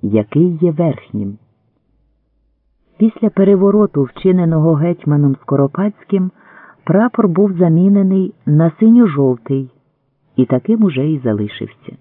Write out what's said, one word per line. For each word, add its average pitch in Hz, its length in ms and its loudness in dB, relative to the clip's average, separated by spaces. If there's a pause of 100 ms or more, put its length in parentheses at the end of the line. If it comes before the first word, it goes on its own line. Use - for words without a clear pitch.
який 147 600 -2
є 175 100 0
верхнім. 113 640 -6 (1600)
Після 220 320 0
перевороту, 196 760 2
вчиненого 165 720 0
гетьманом 147 680 0
Скоропадським, 185 880 -2 (520)
прапор 214 440 0
був 190 260 0
замінений 190 800 2 (120)
на 156 340 2
синьо-жовтий, 139 920 2 (640)
і 254 100 2
таким 214 380 -2
уже 147 280 -2
і 151 80 -4
залишився. 107 800 -8